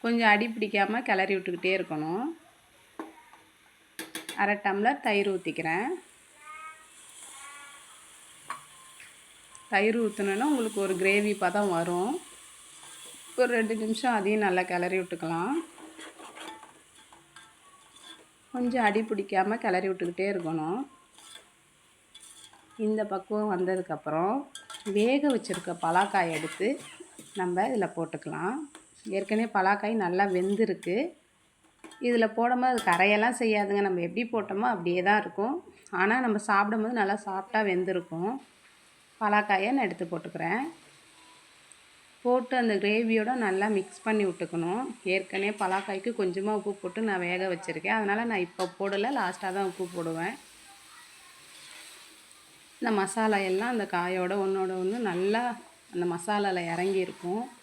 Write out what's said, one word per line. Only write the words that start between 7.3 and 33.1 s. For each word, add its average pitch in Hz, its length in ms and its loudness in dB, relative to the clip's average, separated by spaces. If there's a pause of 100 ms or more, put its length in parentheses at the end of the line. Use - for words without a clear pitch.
தயிர் 214 300 4
ஊத்துனோன்னா 208 480 0
உங்களுக்கு 226 340 0
ஒரு 190 160 2
கிரேவி 208 320 4 (120)
பதம் 196 320 2
வரும். 175 360 0 (1300)
ஒரு 247 180 4
ரெண்டு 220 240 2
நிமிஷம் 220 360 0
அதையும் 208 280 2
நல்லா 185 260 2
கிளறி 180 280 0
விட்டுக்கலாம். 175 560 -2 (3000)
கொஞ்சம் 247 340 2
அடி 202 120 2 (100)
பிடிக்காம 202 540 0
கிளறி 185 260 2
விட்டுக்கிட்டே 180 440 -2
இருக்கணும். 165 460 -2 (2000)
இந்த 214 160 2 (100)
பக்குவம் 208 440 -2
வந்ததுக்கப்புறம் 180 800 0 (680)
வேக 262 220 4 (120)
வச்சிருக்க 180 380 -4 (120)
பலாக்காய் 180 540 4
எடுத்து 165 300 -2 (720)
நம்ம 180 280 2
இதுல 202 180 0 (100)
போட்டுக்கலாம். 160 580 -4 (600)
ஏற்கனவே 214 400 0
பலாக்காய் 202 480 2
நல்லா 180 200 4 (120)
வெந்திருக்கு. 190 580 2 (1120)
இதுல 233 200 4 (120)
போடும்போது 247 340 4
அது 233 160 2
கரையெல்லாம் 208 520 4